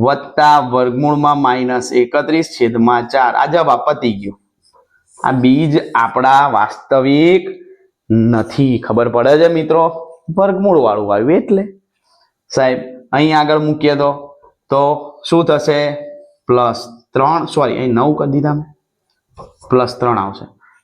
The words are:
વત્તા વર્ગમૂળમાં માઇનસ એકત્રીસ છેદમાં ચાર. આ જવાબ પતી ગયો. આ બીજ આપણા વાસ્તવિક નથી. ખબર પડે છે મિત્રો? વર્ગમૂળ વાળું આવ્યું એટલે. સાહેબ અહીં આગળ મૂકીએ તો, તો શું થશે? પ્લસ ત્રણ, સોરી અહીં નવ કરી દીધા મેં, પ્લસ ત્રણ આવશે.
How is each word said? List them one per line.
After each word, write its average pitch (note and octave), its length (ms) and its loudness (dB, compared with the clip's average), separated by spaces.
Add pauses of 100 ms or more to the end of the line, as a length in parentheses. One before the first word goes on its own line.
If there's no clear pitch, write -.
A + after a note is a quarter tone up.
વત્તા D3 520 2 (160)
વર્ગમૂળમાં C#3+ 760 0
માઇનસ B2+ 400 -2 (160)
એકત્રીસ D3 540 0
છેદમાં A#2+ 460 2 (100)
ચાર. B2+ 280 2
આ D3 120 0
જવાબ D3+ 360 2
પતી B2+ 320 -2
ગયો. G2+ 160 -12 (920)
આ C3+ 60 0 (100)
બીજ C#3+ 320 2 (280)
આપણા C3 380 2 (140)
વાસ્તવિક C#3 920 2 (840)
નથી. A#2+ 440 0 (120)
ખબર A#2 280 0
પડે B2 260 4
છે E3 80 4 (100)
મિત્રો? D#3+ 260 2 (520)
વર્ગમૂળ G3 500 2
વાળું G#2 280 -2
આવ્યું B2+ 280 2
એટલે. G3 200 0 (920)
સાહેબ C3 260 0 (340)
અહીં D#3 240 0
આગળ D3+ 280 0
મૂકીએ D3 360 0
તો, C#3+ 80 0 (600)
તો C#3 120 2 (460)
શું E3+ 200 2
થશે? D3 300 0 (680)
પ્લસ A#2+ 320 0 (340)
ત્રણ, D3 400 0
સોરી A#2+ 240 -2
અહીં B2+ 200 -2
નવ C3+ 200 0
કરી C#3+ 160 -2
દીધા D3 240 0
મેં, D#3 100 -10 (1000)
પ્લસ B2+ 300 0
ત્રણ A#2+ 220 -2
આવશે. F#2+ 240 -12 (380)